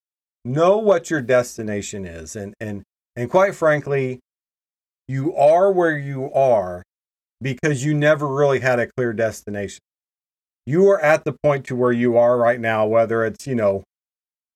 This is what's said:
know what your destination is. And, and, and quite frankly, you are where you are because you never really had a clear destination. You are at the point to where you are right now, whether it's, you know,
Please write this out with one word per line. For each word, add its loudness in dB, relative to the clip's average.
know 2
what 0
your -2
destination -2
is. -14
And, -12
and, -10
and -6
quite 0
frankly, -2
you -4
are 4
where 2
you -8
are 0
because -4
you 0
never 2
really 0
had 0
a -2
clear -2
destination. -6
You 4
are 4
at 2
the -6
point 0
to -6
where 2
you 2
are 4
right 2
now, 0
whether 2
it's, -6
you -4
know, 0